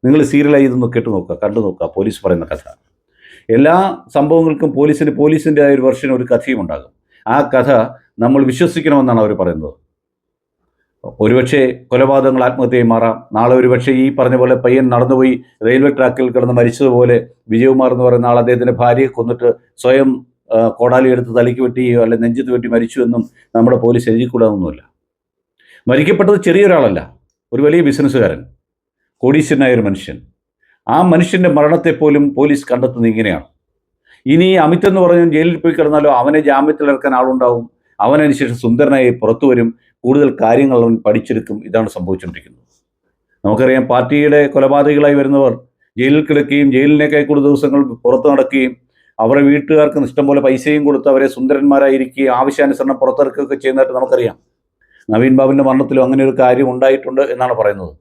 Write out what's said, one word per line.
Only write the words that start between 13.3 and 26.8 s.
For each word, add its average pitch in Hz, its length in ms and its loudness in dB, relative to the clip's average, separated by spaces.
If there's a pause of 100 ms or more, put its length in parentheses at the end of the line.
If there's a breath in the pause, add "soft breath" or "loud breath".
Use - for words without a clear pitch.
നാളെ 120 220 2
ഒരുപക്ഷെ 127 360 2 (120)
ഈ - 20 2 (100)
പറഞ്ഞ 127 200 0
പോലെ 127 280 2
പയ്യൻ 127 260 2
നടന്നുപോയി 127 440 2 (320 loud breath)
റെയിൽവേ 135 320 2
ട്രാക്കിൽ 127 360 0
കിടന്ന് 123 240 0
മരിച്ചതുപോലെ 120 600 2 (320)
വിജയകുമാർ 127 440 2
എന്ന് 123 140 -2
പറയുന്ന 120 240 2
ആൾ 120 100 2
അദ്ദേഹത്തിൻ്റെ 120 400 0
ഭാര്യയെ 123 360 2
കൊന്നിട്ട് 120 320 -2 (320 soft breath)
സ്വയം, 131 280 2 (420)
ആ, 113 60 0 (200)
കോടാലി 127 320 2
എടുത്ത് 123 260 -2
തലയ്ക്ക് 123 280 0
വെട്ടുകയോ 123 400 0
അല്ലെ 113 200 0
നെഞ്ചത്ത് 123 300 -4
വെട്ടി 120 220 -4
മരിച്ചു 113 260 -4
എന്നും 117 220 -2 (300 soft breath)
നമ്മുടെ 117 320 2
പോലീസ് 120 240 0
എഴുതിക്കൂടാതൊന്നുമില്ല. 110 720 -2 (1040 soft breath)
മരിക്കപ്പെട്ടത് 165 560 2
ചെറിയൊരാളല്ല, 170 560 2 (520)